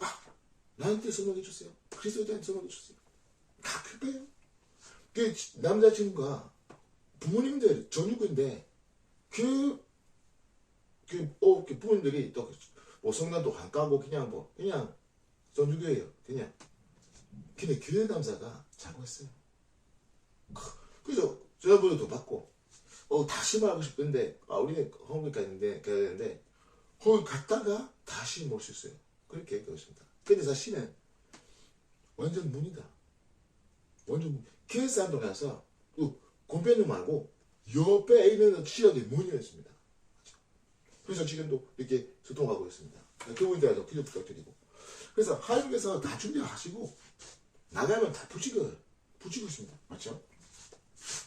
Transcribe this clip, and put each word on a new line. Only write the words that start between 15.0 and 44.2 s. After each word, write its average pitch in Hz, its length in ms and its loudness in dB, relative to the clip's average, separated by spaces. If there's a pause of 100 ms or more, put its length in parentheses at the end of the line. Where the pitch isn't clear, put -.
전유교예요. 151 580 0 (140)
그냥. 123 260 -8 (1040)
근데 - 240 -2
교회 208 260 0
남자가 139 600 -6 (100)
자고 - 280 -18
있어요. 135 260 -16 (1700)
그래서 214 360 0 (200)
전화번호도 190 500 6
받고, - 420 -10 (560)
어, 147 180 2
다시 - 360 0
말하고 175 200 2
싶은데, 139 560 -2 (100)
아, - 100 -4
우리는 143 340 -2 (160)
한국에 151 240 -6
가야 104 140 -4
되는데, 98 360 -6
가야 104 140 -4
되는데, 92 480 -4 (560)
거기 214 240 4
갔다가 208 720 -4 (100)
다시 - 440 -10
모실 110 280 -10
수 - 120 -16
있어요. - 120 -18 (300)
그렇게 - 340 -8
그렇습니다. - 400 -16 (220)
근데 196 180 4
사실은 143 500 -4 (1200)
완전 165 340 -4
문이다. 156 320 -8 (1300)
먼저 160 180 -2 (400)
계산도 214 520 0
나서 113 440 -6 (320)
그 - 240 -4 (280)
공변형 208 400 4
말고 147 440 -2 (440)
옆에 196 540 10
있는 202 360 6
지역의 156 380 6
문제였습니다. 139 680 -4 (1400)
그래서 170 200 -4
지금도 151 420 -4 (100)
이렇게 127 340 -2 (120)
소통하고 117 440 -4
있습니다. - 320 -20 (200)
그분들한테 139 640 2
기도 147 180 -8
부탁드리고. 95 500 -14 (600)